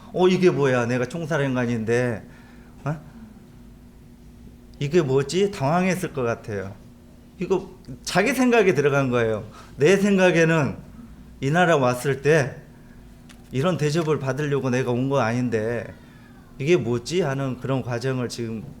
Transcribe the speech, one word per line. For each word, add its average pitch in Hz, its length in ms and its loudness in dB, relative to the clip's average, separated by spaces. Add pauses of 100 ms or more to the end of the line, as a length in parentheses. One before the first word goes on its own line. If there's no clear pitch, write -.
(140)
"어, 175 140 4
이게 185 220 4
뭐야? 131 360 2
내가 123 200 0
총사령관인데, 123 1160 -2 (640)
어? 151 140 -4 (1800)
이게 147 220 2
뭐지?" 143 500 0
당황했을 180 640 -2
것 135 100 -4
같아요. 101 500 -6 (680)
이거 185 300 -2 (340)
자기 208 300 0
생각에 233 400 4
들어간 139 360 2
거예요. 113 360 0 (320)
"내 175 200 6
생각에는 165 800 4 (640)
이 135 100 -2
나라 170 260 4
왔을 131 440 0
때 143 340 2 (960)
이런 147 260 0
대접을 151 420 0
받으려고 135 500 -2
내가 123 220 0
온 127 180 0
거 139 100 2
아닌데 113 720 -2 (680)
이게 160 180 2
뭐지?" 120 440 -2
하는 135 380 -4
그런 131 220 -4
과정을 123 480 -4
지금 113 340 -8 (180)